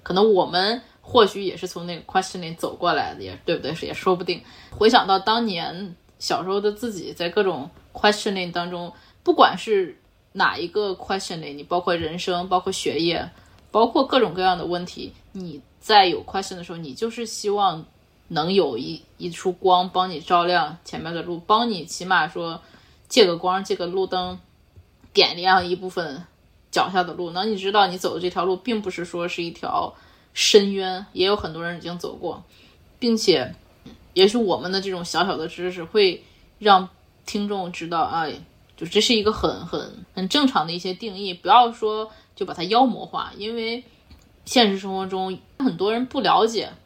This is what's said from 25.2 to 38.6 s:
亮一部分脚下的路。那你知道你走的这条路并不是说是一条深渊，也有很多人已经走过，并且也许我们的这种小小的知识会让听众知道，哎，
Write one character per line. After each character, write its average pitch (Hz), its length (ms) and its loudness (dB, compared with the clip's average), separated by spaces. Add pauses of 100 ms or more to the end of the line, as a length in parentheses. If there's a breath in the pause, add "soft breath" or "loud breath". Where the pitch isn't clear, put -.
亮 185 280 4
一 180 120 -2
部 185 140 -10
分 165 360 -6 (460)
脚 165 180 0
下 185 140 0
的 165 100 -6
路。 170 180 -8
那 180 120 -6
你 214 140 -2
知 190 140 -4
道 202 160 4
你 180 100 -6
走 180 180 -4
的 170 60 -6
这 180 80 -2
条 175 160 -2
路 185 100 0
并 214 260 -4
不 196 80 -6
是 175 160 -8
说 175 220 -6
是 180 160 -6
一 165 80 -8
条 165 420 -6 (400 soft breath)
深 202 400 6
渊， 190 380 -4
也 185 160 0
有 208 80 2
很 196 180 -8
多 165 100 -8
人 175 140 -6
已 - 40 -14
经 170 180 -8
走 - 160 -10
过， - 280 -8 (540 soft breath)
并 233 180 2
且 151 380 2 (600)
也 190 140 6
许 220 100 2
我 185 200 2
们 175 140 -6
的 190 100 -2
这 196 80 -6
种 180 160 -6
小 170 200 0
小 160 120 -2
的 160 100 -6
知 180 240 -6
识 180 120 -10
会 190 400 2 (340 soft breath)
让 190 320 6 (360)
听 208 220 -4
众 190 240 -4
知 165 160 -10
道， 170 160 0
哎， 160 300 -4 (420)